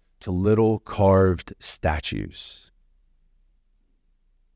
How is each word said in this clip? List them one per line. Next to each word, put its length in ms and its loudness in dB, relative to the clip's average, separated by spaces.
to 100 -10
little 480 2
carved 800 2
statues. 1120 -8